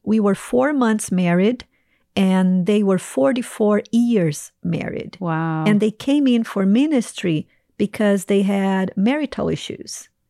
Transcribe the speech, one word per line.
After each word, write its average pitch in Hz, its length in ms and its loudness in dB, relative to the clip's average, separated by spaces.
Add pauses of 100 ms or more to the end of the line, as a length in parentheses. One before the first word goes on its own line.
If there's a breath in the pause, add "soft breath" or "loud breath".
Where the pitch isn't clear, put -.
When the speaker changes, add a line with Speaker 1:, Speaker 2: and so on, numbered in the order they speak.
Speaker 1:
we 214 160 2
were 202 160 2
four 262 360 0
months 226 380 0
married, 185 540 2 (500)
and 185 520 2
they 208 160 2
were 196 160 2
forty-four 233 840 0 (100)
years 226 600 0 (100)
married. - 580 -6
Speaker 2:
Wow. 160 460 -4
Speaker 1:
And 208 140 4
they 214 100 0
came 277 380 -2
in 233 160 2
for 190 200 -4
ministry 226 840 0 (300)
because 202 500 0
they 202 160 2
had 190 540 0
marital 247 540 -2
issues. - 580 -10 (220)